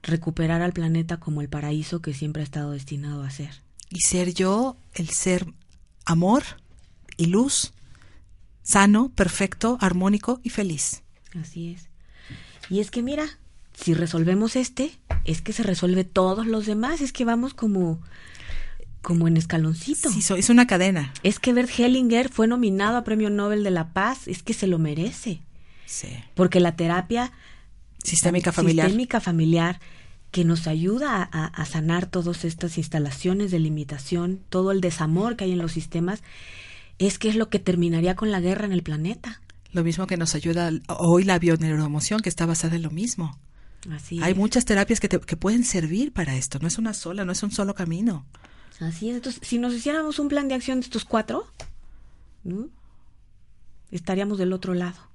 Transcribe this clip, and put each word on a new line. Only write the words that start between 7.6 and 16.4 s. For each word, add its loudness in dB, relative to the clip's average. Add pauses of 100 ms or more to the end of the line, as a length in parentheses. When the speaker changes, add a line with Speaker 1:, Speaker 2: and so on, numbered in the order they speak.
Speaker 2:
sano, 6
perfecto, 0
armónico 2
y -4
feliz. -4 (380)
Speaker 1:
Así -10
es. -18 (840)
Y 0
es -2
que -4
mira, -2 (480)
si 0
resolvemos 2
este, -2 (280)
es 0
que -6
se -2
resuelve 2
todos 2